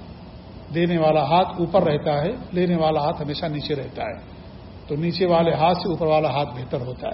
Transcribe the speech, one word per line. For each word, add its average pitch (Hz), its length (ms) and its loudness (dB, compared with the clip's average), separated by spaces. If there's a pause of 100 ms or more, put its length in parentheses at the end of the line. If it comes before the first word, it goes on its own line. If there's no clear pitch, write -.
(760)
دینے 170 240 2
والا 156 240 6
ہاتھ 170 260 4
اوپر 180 340 2
رہتا 147 400 2
ہے، 170 80 0 (220)
لینے 175 240 2
والا 156 240 2
ہاتھ 156 220 -2
ہمیشہ 147 240 -4
نیچے 147 280 -4
رہتا 127 280 -8
ہے، 101 180 -8 (680)
تو 147 100 -4
نیچے 170 300 0
والے 165 260 4
ہاتھ 170 260 4
سے - 100 -4
اوپر 165 180 0
والا 156 240 4
ہاتھ 143 180 0
بہتر 127 320 -6
ہوتا 123 320 -8